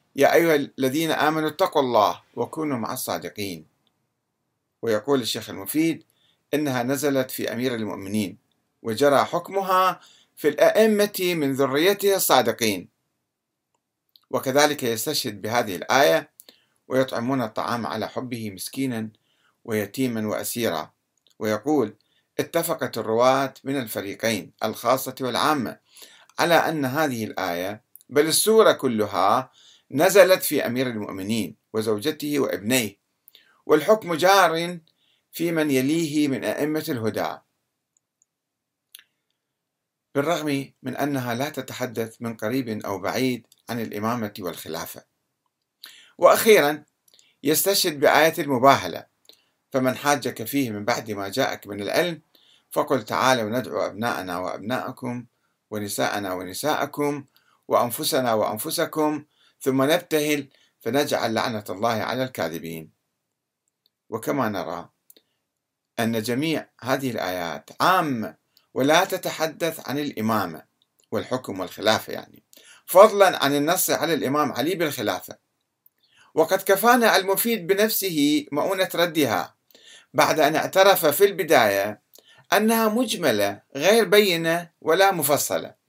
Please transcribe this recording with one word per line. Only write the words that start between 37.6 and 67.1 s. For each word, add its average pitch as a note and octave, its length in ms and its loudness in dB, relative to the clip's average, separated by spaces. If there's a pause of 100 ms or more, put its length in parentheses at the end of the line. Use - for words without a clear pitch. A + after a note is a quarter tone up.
بالرغم D3 580 -4 (100)
من B2+ 140 -8
أنها C3+ 360 -4
لا C3+ 160 -4
تتحدث A#2 680 -8
من A#2 180 -8
قريب A2 480 -6
أو G2 140 -6
بعيد A2+ 480 -2 (220)
عن A#2+ 120 -6
الإمامة A2 580 -4
والخلافة. E2 640 -10 (1120)
وأخيرًا E3 640 6 (600)
يستشهد D#3+ 560 0
بآية D3 400 6
المباهلة: B2+ 760 2 (580)
"فمن B2+ 240 0
حاجك B2+ 480 -2
فيه B2+ 280 -2
من G#2 140 -8
بعد A2+ 260 -2
ما G2 180 -6
جاءك - 380 -4
من G2+ 140 -8
العلم D#3+ 400 -2 (500)
فقل C#3+ 340 -2
تعالوا A2+ 440 0
ندعو G2 360 -4
أبناءنا F2+ 540 -6
وأبناءكم A#2+ 840 -8 (460)
ونساءنا G#2 600 -4
ونساءكم C#3 920 -4 (420)
وأنفسنا B2+ 640 0
وأنفسكم D3+ 920 -2 (340)
ثم C3+ 240 0
نبتهل D3+ 640 0 (320)
فنجعل A#2+ 540 -2
لعنة G#2+ 360 -2
الله G#2 200 -2
على A2+ 340 -2
الكاذبين". E2 680 -8 (1200)
وكما A#2+ 400 -4
نرى F2 400 -8 (1080)
أن A2+ 220 0
جميع C3 480 -2 (120)
هذه C3 300 -2